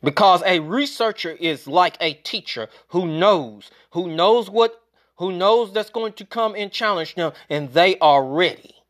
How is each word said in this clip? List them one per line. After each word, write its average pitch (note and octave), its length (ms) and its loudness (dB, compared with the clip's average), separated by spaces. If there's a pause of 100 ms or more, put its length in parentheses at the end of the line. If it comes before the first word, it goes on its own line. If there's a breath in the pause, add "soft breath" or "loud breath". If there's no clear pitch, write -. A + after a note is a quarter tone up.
Because F3+ 420 4
a F#3 140 2
researcher G#3+ 720 -4
is D#3 360 -6
like E3+ 320 2
a D#3+ 140 -2
teacher - 560 -10 (200 soft breath)
who F3 180 -2
knows, D#3 640 0 (200 soft breath)
who F3 160 -6
knows F#3+ 420 2
what, A3+ 340 0 (320)
who F#3 160 -6
knows G3 420 0
that's G#3 160 -4
going A3 240 -6
to G#3 120 -18
come A3 300 -4
and G3+ 160 -8
challenge F#3+ 440 -4
them, E3 180 -4 (160 loud breath)
and C#3+ 240 -6
they F3 260 4
are C#3+ 240 6
ready. C#3+ 680 -4